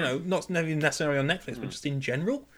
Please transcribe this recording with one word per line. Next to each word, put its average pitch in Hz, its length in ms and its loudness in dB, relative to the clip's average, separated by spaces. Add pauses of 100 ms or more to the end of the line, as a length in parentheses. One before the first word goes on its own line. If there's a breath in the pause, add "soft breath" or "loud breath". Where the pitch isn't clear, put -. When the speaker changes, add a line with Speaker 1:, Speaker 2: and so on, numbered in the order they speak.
Speaker 1:
know, 135 240 2
not 180 240 0
even 160 300 0
necessarily 151 400 2
on 139 80 4
Netflix, - 300 -2
but 117 80 -8
Speaker 2:
Hmm. - 60 -4
Speaker 1:
just - 160 -6
in 139 140 -2
general. 156 460 -2 (120)